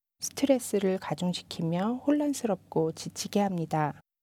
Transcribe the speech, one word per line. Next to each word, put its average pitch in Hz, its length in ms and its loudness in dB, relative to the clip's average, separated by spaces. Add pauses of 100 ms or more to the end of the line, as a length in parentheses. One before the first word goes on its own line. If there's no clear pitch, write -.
(200)
스트레스를 202 800 0
가중시키며 180 1080 -2
혼란스럽고 269 840 0
지치게 - 480 -4
합니다. 160 600 0 (240)